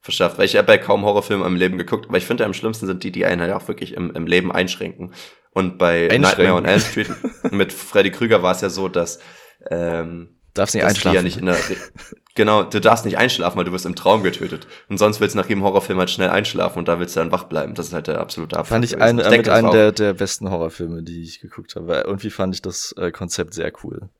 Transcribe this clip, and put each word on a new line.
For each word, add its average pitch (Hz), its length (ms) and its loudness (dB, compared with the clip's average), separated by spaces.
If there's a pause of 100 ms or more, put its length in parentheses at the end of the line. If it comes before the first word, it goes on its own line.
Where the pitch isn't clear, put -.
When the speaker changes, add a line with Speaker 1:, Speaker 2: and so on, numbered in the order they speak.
Speaker 1:
verschafft, - 380 -2
weil 101 60 4
ich 98 120 2
hab 101 120 4
ja 107 100 8
kaum 101 260 0
Horrorfilme 101 420 2
im 90 100 0
Leben 92 200 0
geguckt, - 320 -4
aber - 80 -2
ich 92 100 0
finde, 120 180 0
am 101 100 -4
schlimmsten 113 320 -6
sind 90 160 -4
die, 95 80 -6
die 90 160 -4
einen 90 140 0
halt 87 120 -2
auch - 140 -6
wirklich - 280 -10
im, 87 200 -6
im 82 140 -6
Leben 90 240 2
einschränken. 90 600 -4 (380)
Und 92 280 -2
bei 85 320 2
Speaker 2:
Einschränken. 120 100 4
Speaker 1:
Nightmare 92 340 4
on 87 100 2
Elm 98 160 6
Street - 280 -4 (420)
mit 101 220 0
Freddy - 400 0
Krüger 110 320 2
war 90 80 4
es - 80 -2
ja 98 100 -2
so, 95 180 -4
dass, 87 300 -2 (500)
ähm, 85 680 -6 (180)
Speaker 2:
Darfst 98 220 0
nicht - 80 2
Speaker 1:
dass 104 100 4
die - 140 0
ja - 20 4
Speaker 2:
einschlafen. 90 140 4
Speaker 1:
nicht 87 140 -4
in 90 80 -2
der 87 100 4
Re-, 87 200 -4 (600)
genau, 104 260 4
du 104 180 -2
darfst 110 240 4
nicht 98 140 -2
einschlafen, 110 380 0
weil 90 80 0
du 90 80 -4
wirst 90 140 -6
im 87 100 -6
Traum 104 260 4
getötet. 85 460 -4 (200)
Und 98 100 -6
sonst 107 220 4
willst 101 140 2
du 101 60 0
nach 92 80 -2
jedem 98 160 0
Horrorfilm 95 340 2
halt 90 120 2
schnell 92 200 0
einschlafen 92 480 0
und 87 80 -6
da 85 140 0
willst - 160 -6
du 82 40 0
dann 82 120 -2
wach 90 120 -2
bleiben. 78 300 -6
Das 80 140 -8
ist 87 60 -12
halt 80 120 -6
der - 140 -4
absolute - 360 -8
Abfuck - 180 -4
Speaker 2:
Fand 117 100 2
ich 117 80 -4
Speaker 1:
gewesen. - 100 0
Speaker 2:
ein, 117 160 4
Speaker 1:
Ich 113 80 2
Speaker 2:
äh, 107 40 4
Speaker 1:
denke, 117 80 6
Speaker 2:
mit 110 100 2
Speaker 1:
das - 80 4
Speaker 2:
einem 117 80 6
Speaker 1:
war 90 60 4
auch - 40 4
Speaker 2:
der, 107 180 8
der 104 220 0
besten 95 360 -6
Horrorfilme, 82 520 -6
die 85 200 -12
ich 82 180 -16
geguckt - 340 -18
habe, 85 140 -12
weil 82 140 0
irgendwie 98 280 -6
fand 95 240 -4
ich - 80 -10
das, - 340 -10
äh, 90 140 -4
Konzept 85 440 -8
sehr - 180 -6 (100)
cool. - 260 -12 (120)